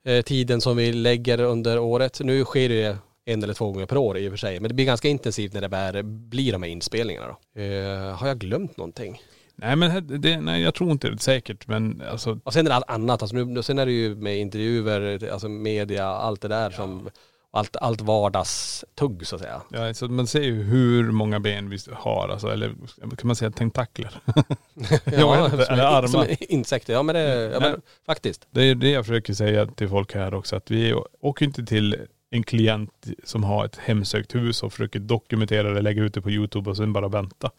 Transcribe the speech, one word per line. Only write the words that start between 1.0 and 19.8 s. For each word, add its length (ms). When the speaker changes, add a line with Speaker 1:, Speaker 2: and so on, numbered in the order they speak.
Speaker 1:
under 380
året. 440
Nu 220
sker 240
det 280
en 180
eller 100
två 180
gånger 140
per 120
år 200
i 100
och 40
för 60
sig. 220
Men 100
det 60
blir 100
ganska 220
intensivt 460
när 80
det 60
väl 360
blir 480
de 120
här 60
inspelningarna 580
då. 60
Eh, 540
har 120
jag 100
glömt 400
någonting? 440
Speaker 2:
Nej, 200
men 160
här, 100
det, 400
nej, 200
jag 140
tror 160
inte 180
det, 80
säkert, 500
men 440
alltså 320
Speaker 1:
Och 100
sen 120
är 40
det 60
allt 140
annat. 320
Alltså 160
nu, 260
sen 160
är 60
det 60
ju 240
med 240
intervjuer, 920
alltså 180
media, 560
allt 360
det 60
där 240
Speaker 2:
Ja. 60
Speaker 1:
som, 320
allt, 240
allt 260
vardagstugg 1300
så 80
att 60
säga. 200
Speaker 2:
Ja, 220